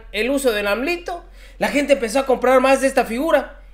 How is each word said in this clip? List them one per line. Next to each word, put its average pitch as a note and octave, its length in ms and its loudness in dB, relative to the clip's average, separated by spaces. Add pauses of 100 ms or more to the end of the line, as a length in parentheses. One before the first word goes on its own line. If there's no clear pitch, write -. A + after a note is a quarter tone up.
(100)
el A3 200 -4
uso C#4 200 0
del G#3 160 -2
amlito. E4 580 -4 (340)
La G#3 100 -2
gente C#4 240 0
empezó A#3+ 260 0
a C4+ 80 0
comprar B3+ 340 4
más C4+ 200 2
de C4 80 0
esta C4 160 0
figura C#4 560 -2 (140)